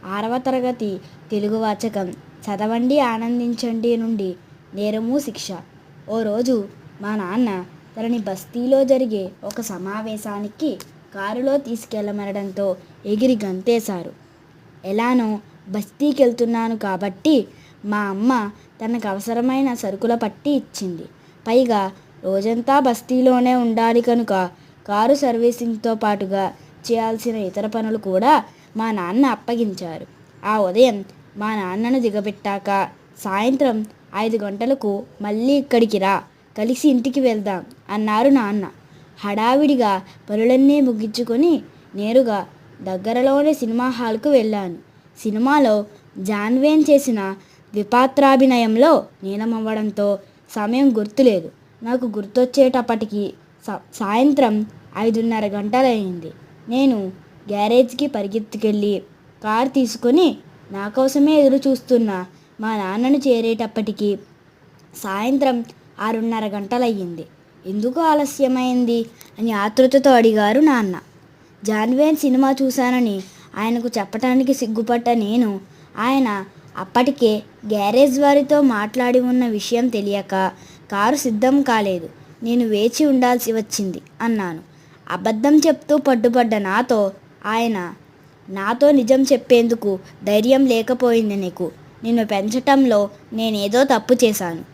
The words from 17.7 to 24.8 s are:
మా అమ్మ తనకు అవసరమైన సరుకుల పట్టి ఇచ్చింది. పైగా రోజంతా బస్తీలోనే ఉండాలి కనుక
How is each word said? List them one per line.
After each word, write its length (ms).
మా 120
అమ్మ 540
తనకు 220
అవసరమైన 680
సరుకుల 420
పట్టి 360
ఇచ్చింది. 520
పైగా 440
రోజంతా 560
బస్తీలోనే 760
ఉండాలి 460
కనుక 480